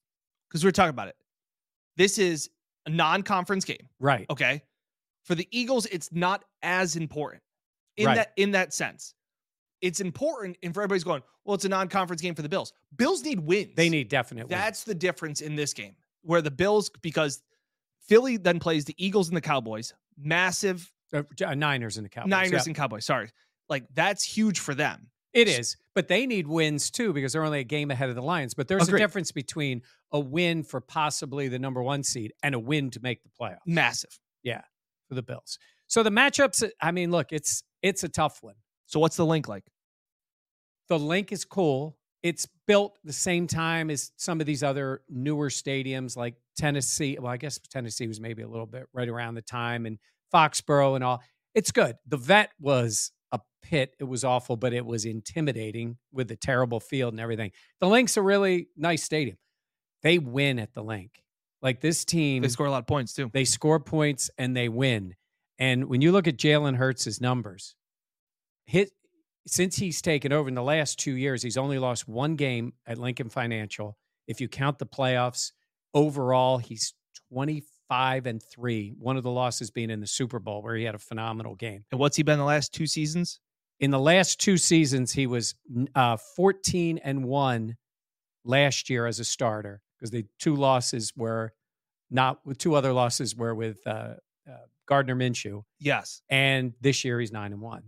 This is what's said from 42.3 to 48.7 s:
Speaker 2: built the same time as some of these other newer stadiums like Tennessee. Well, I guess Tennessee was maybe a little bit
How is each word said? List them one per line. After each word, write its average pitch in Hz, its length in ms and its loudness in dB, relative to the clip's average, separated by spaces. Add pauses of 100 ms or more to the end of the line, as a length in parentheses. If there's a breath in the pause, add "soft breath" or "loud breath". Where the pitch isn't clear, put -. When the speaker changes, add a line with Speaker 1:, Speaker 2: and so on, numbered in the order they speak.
Speaker 2:
built 202 380 4
the 151 80 -12
same 175 340 0
time 165 440 -2
as - 260 -6
some 165 240 -2
of 151 60 -2
these 147 160 -2
other 135 480 -2
newer 143 400 -2
stadiums 131 640 -4
like 120 200 -6 (200)
Tennessee. 143 640 0
Well, 123 100 -6
I 123 60 -4
guess 135 220 -10
Tennessee 120 500 -8
was 107 100 -8
maybe 113 240 -10
a 113 60 -12
little 113 180 -10
bit 127 280 -14